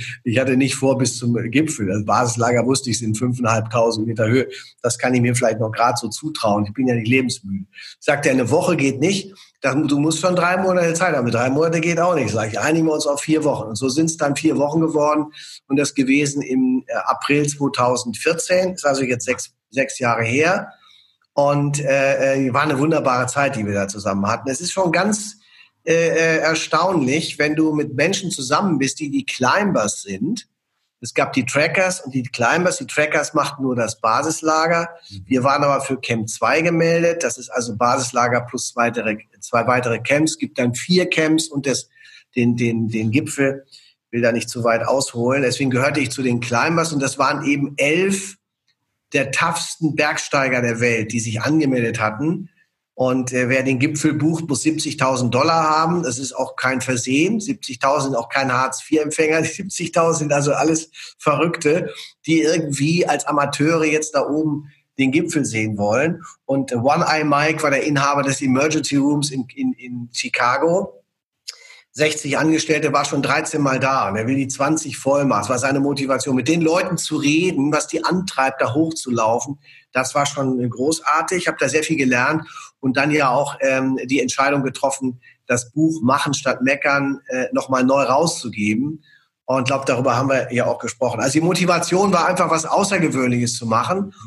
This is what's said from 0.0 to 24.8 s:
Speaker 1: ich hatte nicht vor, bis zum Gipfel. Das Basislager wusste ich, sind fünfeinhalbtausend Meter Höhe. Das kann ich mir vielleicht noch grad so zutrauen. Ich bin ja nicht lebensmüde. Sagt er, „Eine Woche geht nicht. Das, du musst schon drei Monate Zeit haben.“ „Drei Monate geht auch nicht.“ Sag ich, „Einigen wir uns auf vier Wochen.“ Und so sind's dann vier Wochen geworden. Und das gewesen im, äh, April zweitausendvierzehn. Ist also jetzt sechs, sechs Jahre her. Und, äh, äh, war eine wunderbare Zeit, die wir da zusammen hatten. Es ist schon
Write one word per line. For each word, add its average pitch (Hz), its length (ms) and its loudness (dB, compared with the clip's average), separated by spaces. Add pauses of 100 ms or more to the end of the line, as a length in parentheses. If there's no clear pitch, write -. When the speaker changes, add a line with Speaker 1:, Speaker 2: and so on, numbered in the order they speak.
Speaker 1:
ich 117 160 0
hatte 131 180 2
nicht 131 200 2
vor, 135 200 2
bis 123 220 0
zum 120 160 0 (160)
Gipfel. 131 380 0
Das 104 160 -2
Basislager 117 600 2
wusste 131 260 0
ich, 113 100 -2
sind 110 180 -2
fünfeinhalbtausend 113 880 0
Meter 110 220 0
Höhe. 123 200 2 (320)
Das 117 160 -2
kann 127 160 0
ich 123 100 4
mir 120 120 2
vielleicht 113 240 0
noch 110 140 -2
grad 120 260 0
so - 80 -6
zutrauen. 104 600 -2
Ich 104 60 -8
bin 131 140 0
ja 123 80 2
nicht 113 140 -2
lebensmüde. 117 580 0 (320)
Sagt 147 280 0
er, 139 60 4
„Eine 131 160 2
Woche 175 280 2
geht 135 240 0
nicht. 190 340 -2 (260)
Das, 135 140 0
du 143 240 2
musst 156 220 2
schon 185 160 2
drei 175 220 2
Monate 180 360 2
Zeit 165 220 2
haben.“ 120 120 0
„Drei 120 220 2
Monate 160 300 2
geht 165 180 0
auch 175 160 2
nicht.“ 123 160 0
Sag 107 220 -2
ich, 107 80 -4
„Einigen 160 260 2
wir 156 80 2
uns 151 140 -2
auf 143 140 0
vier 156 200 2
Wochen.“ 110 280 -2
Und 110 60 -6
so 131 120 -2
sind's 160 280 0
dann 143 200 0
vier 151 200 0
Wochen 147 240 0
geworden. 151 520 0 (340)
Und 135 120 0
das 139 180 0
gewesen 139 460 2
im, 127 440 0
äh, 120 80 -6
April 143 540 0
zweitausendvierzehn. 143 1300 -2
Ist 160 120 -4
also 135 160 0
jetzt 123 220 -2
sechs, - 280 -6 (180)
sechs 135 280 -4
Jahre 120 240 0
her. 160 480 0 (680)
Und, 143 460 2
äh, 135 600 2
äh, 120 80 0
war 139 80 2
eine 151 160 0
wunderbare 135 480 2
Zeit, 135 300 -2
die 107 100 -4
wir 101 80 -2
da 98 140 0
zusammen 98 380 -2
hatten. 117 220 -2
Es 131 140 -4
ist 175 100 -6
schon 185 180 0